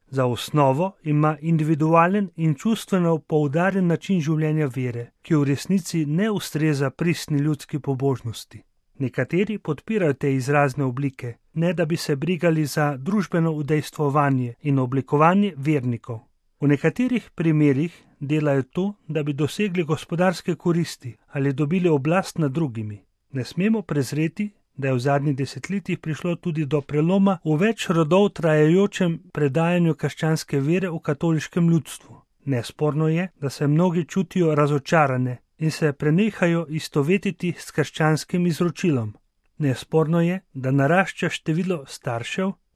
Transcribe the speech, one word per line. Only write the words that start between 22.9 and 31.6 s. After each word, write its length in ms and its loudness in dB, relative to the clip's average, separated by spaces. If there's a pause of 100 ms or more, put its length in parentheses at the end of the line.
Ne 120 -4
smemo 380 -2
prezreti, 720 -4 (240)
da 100 -4
je 60 0
v 60 0
zadnjih 360 0
desetletjih 640 -6
prišlo 360 -4
tudi 300 -4
do 160 0
preloma 640 2
v 160 2
več 300 0
rodov 460 4
trajajočem 840 2 (160)
predajanju 600 2
krščanske 640 -2
vere 300 0
v 100 -8
katoliškem 720 0